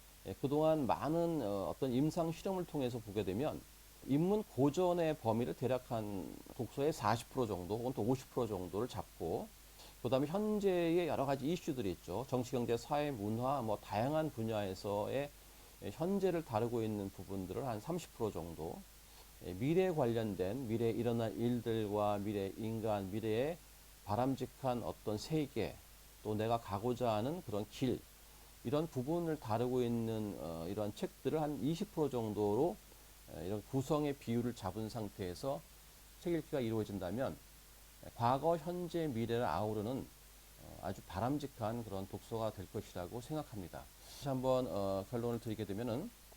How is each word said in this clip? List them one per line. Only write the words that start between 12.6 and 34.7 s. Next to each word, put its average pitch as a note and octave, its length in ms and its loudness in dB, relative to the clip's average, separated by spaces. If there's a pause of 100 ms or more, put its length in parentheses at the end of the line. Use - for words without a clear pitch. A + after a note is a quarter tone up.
사회, D3 320 0
문화, A#2+ 520 0
뭐 A2 180 0
다양한 C#3+ 500 0
분야에서의, G#2+ 1040 -2 (520)
예, G2 80 -4
현재를 F3+ 540 2
다루고 A#2 380 2
있는 G#2 260 0
부분들을 F#2+ 560 -4
한 A2 140 -2
삼십 E3 340 -6
프로 G#2+ 180 -2
정도, E2 480 -6 (680)
예, F2+ 80 -4
미래에 E3+ 380 2
관련된, A2+ 760 0
미래에 A2+ 240 2
일어날 A#2 440 0
일들과 G#2+ 840 2
미래 G2 380 -2
인간, G#2+ 520 -2
미래의 A2+ 480 0 (480)
바람직한 B2 800 0
어떤 G#2+ 340 -2
세계, B2+ 580 -2 (460)
또 G#2+ 140 0
내가 A2+ 260 2
가고자 A2+ 520 0
하는 C3 300 0
그런 G#2+ 260 -2
길, B2 300 0 (640)
이런 D3 240 0
부분을 D#3 520 0
다루고 B2 420 2
있는, A2+ 580 0
어, E2 280 -4
이러한 G2+ 260 -2
책들을 D3+ 480 -2
한 D3 220 -2
이십 D#3+ 280 0
프로 D3+ 180 2
정도로, A2 680 2 (580)
에, D#2+ 120 -6
이런 G#2 240 -2
구성의 C#3+ 480 2
비율을 A#2+ 340 0
잡은 G#2+ 340 -4